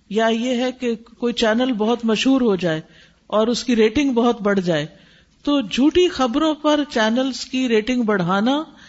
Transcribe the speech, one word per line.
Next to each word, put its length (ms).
یا 180
یہ 360
ہے 80
کہ 240
کوئی 380
چینل 400
بہت 320
مشہور 360
ہو 140
جائے 260
اور 200
اس 160
کی 120
ریٹنگ 380
بہت 280
بڑھ 180
جائے۔ 260
تو 180
جھوٹی 460
خبروں 480
پر 240
چینلز 560
کی 220
ریٹنگ 360
بڑھانا 600